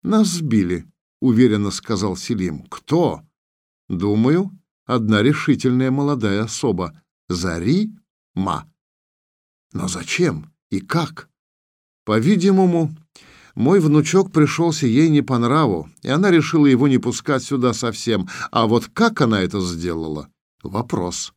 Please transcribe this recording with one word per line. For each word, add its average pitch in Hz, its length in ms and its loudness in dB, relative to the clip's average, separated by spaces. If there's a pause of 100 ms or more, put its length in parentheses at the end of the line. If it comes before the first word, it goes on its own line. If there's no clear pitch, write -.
«Нас 208 240 2
сбили», 113 580 -2 (360)
уверенно 110 500 4
сказал 95 460 -4
Селим. 90 520 -6
«Кто?» 135 520 -2 (680)
«Думаю, 110 640 0 (340)
одна 110 360 2
решительная 131 720 2
молодая 123 520 0
особа. 92 580 -4 (280)
Зарима». 92 1400 -4 (1040)
«Но 185 140 -6
зачем - 640 -4 (180)
и 95 100 -4
как?» 156 500 -6 (760)
«По-видимому, 170 920 2 (600)
мой 160 240 4
внучок 156 520 2
пришёлся 156 540 0
ей 139 240 4
не 147 120 4
по 127 180 -2
нраву, 117 500 0 (140)
и - 60 -8
она 175 200 2
решила 156 360 4
его 135 220 4
не 131 100 4
пускать 123 460 -2
сюда 123 300 -2
совсем. 107 540 -4 (240)
А 113 160 0
вот 110 260 0
как 220 280 0
она 110 200 2
это 92 200 -2
сделала? 82 680 -6 (320)
Вопрос». 95 760 -6